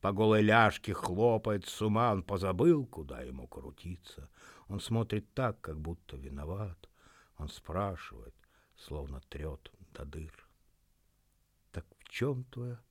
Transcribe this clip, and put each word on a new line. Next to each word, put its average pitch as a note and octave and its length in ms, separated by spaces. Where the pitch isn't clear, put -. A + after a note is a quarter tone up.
по G2 80
голой G#2+ 320
ляжке G#2+ 520
хлопает G#2 680
с - 160
ума. G#2+ 320
Он F#2+ 120
позабыл, G2+ 640
куда C2 340
ему B1+ 260
крутиться. C2+ 840
Он G2+ 140
смотрит A2 520
так, A#2+ 280
как D#2 180
будто D#2+ 380
виноват. D2+ 760
Он D2+ 100
спрашивает, - 880
словно C#2 520
трет D2 440
до D#2 100
дыр: D#2 440
"Так - 160
в - 100
чем B2+ 360
твоя A#2+ 360